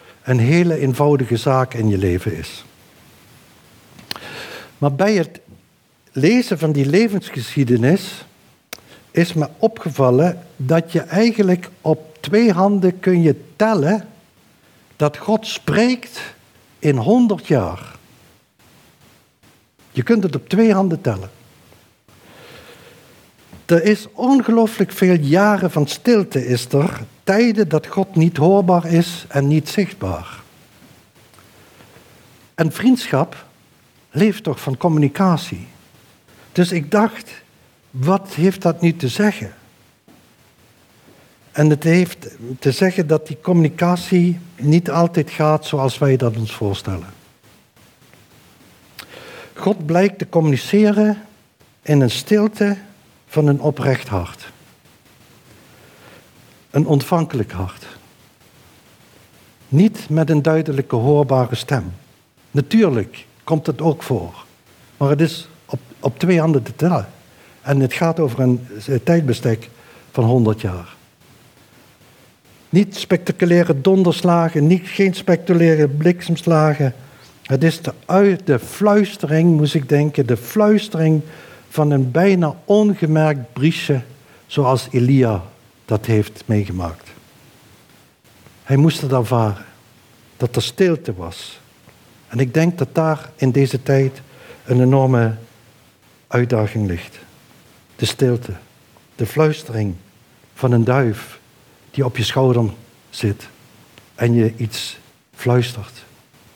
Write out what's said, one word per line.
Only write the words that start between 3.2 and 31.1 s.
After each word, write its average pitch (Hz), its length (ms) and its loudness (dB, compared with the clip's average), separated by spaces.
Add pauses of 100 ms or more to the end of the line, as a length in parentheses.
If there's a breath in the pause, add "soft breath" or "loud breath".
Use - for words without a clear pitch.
Maar 143 160 0
bij 202 200 2
het - 260 -4 (720)
lezen 196 460 2
van 151 140 -2
die 139 140 0
levensgeschiedenis 143 1400 0 (840 loud breath)
is 170 220 0
me 151 160 -2 (100)
opgevallen 151 840 0 (140)
dat 160 360 -2
je 165 80 0
eigenlijk 196 680 0 (120)
op - 400 -4
twee 214 320 2
handen 185 480 0
kun 180 220 2
je 151 220 2 (120)
tellen 208 520 0 (880 soft breath)
dat 147 200 -2
God 214 300 -4
spreekt 240 720 -2 (580)
in 147 180 0
honderd 202 500 2
jaar. 92 500 -2 (1900)
Je 131 120 -4
kunt 226 200 2
het 147 140 -4
op - 120 -10
twee 220 240 2
handen 190 280 0
tellen. 98 300 -6 (2250 loud breath)
Er 170 160 2
is 208 300 0
ongelooflijk 226 800 0
veel 180 240 2
jaren 180 540 2
van 147 160 0
stilte, 180 600 -2
is 123 260 -2
er, 143 280 0 (240)
tijden 208 440 2
dat 151 180 -2
God - 280 -4
niet 165 220 2
hoorbaar 175 500 2
is 170 420 0
en 139 200 0
niet 151 200 0
zichtbaar. - 760 -6 (2000 soft breath)